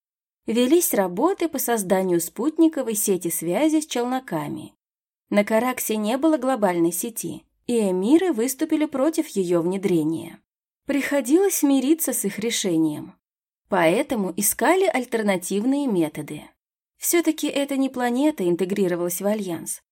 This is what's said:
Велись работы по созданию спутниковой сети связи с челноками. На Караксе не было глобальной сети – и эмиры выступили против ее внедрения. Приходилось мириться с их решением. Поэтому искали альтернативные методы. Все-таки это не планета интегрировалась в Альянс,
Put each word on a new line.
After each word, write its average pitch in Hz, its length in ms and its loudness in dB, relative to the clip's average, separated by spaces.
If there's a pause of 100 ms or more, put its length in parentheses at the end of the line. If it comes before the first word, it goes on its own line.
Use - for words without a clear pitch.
(480)
Велись 254 460 2
работы 247 560 0
по 277 100 -6
созданию 190 600 0
спутниковой 269 760 0
сети 185 340 0
связи 277 520 0
с 311 40 -6
челноками. 240 880 -4 (560)
На 208 140 4
Караксе 226 540 -2
не 214 200 0
было 311 200 2
глобальной 202 560 0
сети – 226 500 -8 (220)
и 226 240 2
эмиры 262 420 4
выступили 294 540 -2
против 302 420 -2
ее 175 340 0
внедрения. 170 800 -2 (460)
Приходилось 285 800 0
мириться 277 500 2
с - 100 -4
их 202 160 -4
решением. 170 760 -2 (520)
Поэтому 196 720 0
искали 320 480 2
альтернативные 226 1000 -2
методы. 156 580 -4 (520)
Все-таки 320 520 0
это 277 280 -2
не 269 140 2
планета 247 580 0
интегрировалась 175 720 0
в 196 60 -4
Альянс, 202 560 -4 (100)